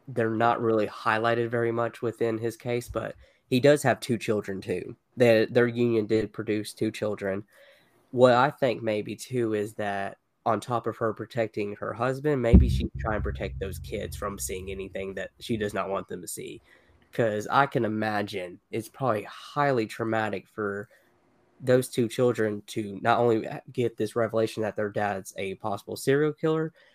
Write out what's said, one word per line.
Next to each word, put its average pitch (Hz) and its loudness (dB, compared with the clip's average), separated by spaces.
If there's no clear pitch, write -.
they're 117 -2
not 113 2
really 110 2
highlighted 117 0
very 117 0
much 117 -2
within 113 -2
his 113 -6
case, 120 -4
but 107 -6
he 127 2
does 143 6
have 117 4
two 117 -2
children, 98 -2
too. 90 -6
Their, 113 8
their 120 4
union 117 2
did 107 2
produce 107 -4
two 107 -2
children. 101 -4
What 123 8
I 127 6
think 120 0
maybe, 110 -2
too, 117 -2
is 104 -2
that 101 -4
on 110 2
top 117 -4
of 110 -4
her 113 -2
protecting 107 -4
her 107 -6
husband, 131 -2
maybe 117 8
she - 0
can - -12
try 110 -2
and 101 -2
protect - -6
those 95 -8
kids 98 -10
from 101 -8
seeing 95 -8
anything 95 -10
that 95 -10
she 113 -4
does 104 -4
not 95 -4
want 95 -4
them 92 -10
to 82 -14
see. - -12
'Cause 107 -2
I 139 4
can 123 -2
imagine 104 -4
it's 113 -6
probably 113 -2
highly 135 0
traumatic 110 -4
for 101 -6
those 127 2
two 120 0
children 110 0
to 101 -8
not 113 4
only 117 2
get 120 -2
this 107 -4
revelation 113 0
that 104 -4
their 104 -2
dad's 101 -4
a 98 -6
possible 101 -8
serial 147 2
killer, 160 -2